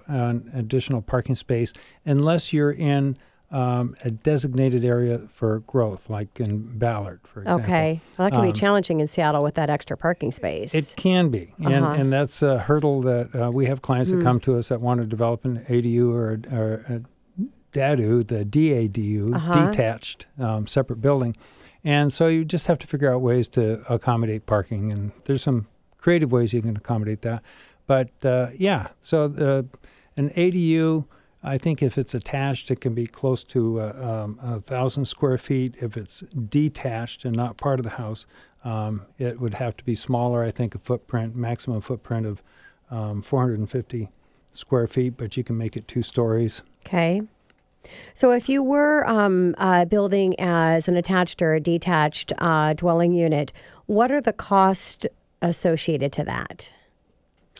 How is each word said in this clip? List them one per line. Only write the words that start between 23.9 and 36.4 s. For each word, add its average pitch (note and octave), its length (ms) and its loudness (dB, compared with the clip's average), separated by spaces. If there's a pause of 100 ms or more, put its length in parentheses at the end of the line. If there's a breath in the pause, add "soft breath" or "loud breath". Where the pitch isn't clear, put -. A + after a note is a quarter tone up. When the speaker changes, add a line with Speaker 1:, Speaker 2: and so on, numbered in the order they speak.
Speaker 1:
parking, G#2+ 460 0
and G2+ 180 -4 (140)
there's C3+ 180 -2
some B2 240 0 (320)
creative E3 320 2
ways A#2+ 220 2
you A#2 100 0
can A2 140 -2
accommodate G#2+ 460 -4
that. A#2 200 -6 (460 loud breath)
But, C3 220 2 (140)
uh, B2+ 320 2
yeah, F#3 320 0 (120)
so D#3 260 2
the, C3+ 400 0 (500 soft breath)
an C#3+ 200 0
A F3 160 2
D F3+ 60 -2 (180)
U, D#3+ 300 0 (360 soft breath)
I C#3 160 -4
think D#3 240 -2
if C3 140 0
it's C3+ 180 -4
attached, C3+ 560 -4
it B2+ 120 -2
can B2 100 -2
be A#2 140 -4
close B2+ 380 -2
to, A2+ 360 0
uh, A2 440 -6
um, G#2+ 180 -10
a A#2+ 180 -6
thousand C3 460 -2
square C3 320 -2
feet. B2+ 420 -2
If A2+ 160 -8
it's G#2 240 -12 (300)